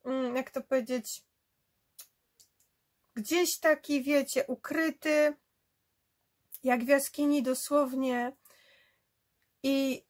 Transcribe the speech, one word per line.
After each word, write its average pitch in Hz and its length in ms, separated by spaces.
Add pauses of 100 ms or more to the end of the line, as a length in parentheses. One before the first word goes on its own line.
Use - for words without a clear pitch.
mm, 254 320
jak 254 140
to 262 120
powiedzieć, 254 640 (1900)
gdzieś 320 440
taki, 294 440
wiecie, 277 440
ukryty, 302 880 (1300)
jak 247 220
w 247 40
jaskini 285 540
dosłownie 262 880 (1300)
i 269 460